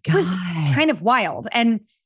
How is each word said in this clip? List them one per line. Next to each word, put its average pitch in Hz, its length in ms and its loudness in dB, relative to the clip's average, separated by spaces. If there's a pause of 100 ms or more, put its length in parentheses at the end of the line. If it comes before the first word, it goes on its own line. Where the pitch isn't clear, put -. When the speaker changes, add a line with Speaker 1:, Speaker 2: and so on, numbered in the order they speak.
Speaker 1:
it 160 80 2
was 370 120 4
Speaker 2:
God. 175 480 -2
Speaker 1:
kind 311 160 2
of 170 120 -4
wild. 214 500 0
And 233 280 2 (260)